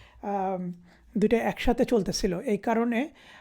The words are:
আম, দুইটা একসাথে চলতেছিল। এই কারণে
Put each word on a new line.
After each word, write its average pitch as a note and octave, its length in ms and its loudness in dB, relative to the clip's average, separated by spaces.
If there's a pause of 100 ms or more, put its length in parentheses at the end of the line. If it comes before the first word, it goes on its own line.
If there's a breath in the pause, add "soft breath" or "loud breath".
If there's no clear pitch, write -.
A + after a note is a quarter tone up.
(220 soft breath)
আম, F#3+ 500 -4 (460 soft breath)
দুইটা G#3+ 180 4
একসাথে A#3 480 0
চলতেছিল। F#3+ 560 0
এই A3 180 -2
কারণে A#3 500 0 (320 soft breath)